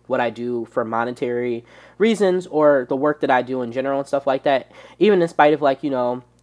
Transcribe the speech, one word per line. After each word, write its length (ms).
what 120
I 100
do 360
for 180
monetary 800
reasons 500
or 420
the 60
work 260
that 100
I 100
do 200
in 100
general 280
and 80
stuff 200
like 160
that. 280
Even 220
in 60
spite 260
of, 80
like, 220
you 60
know, 340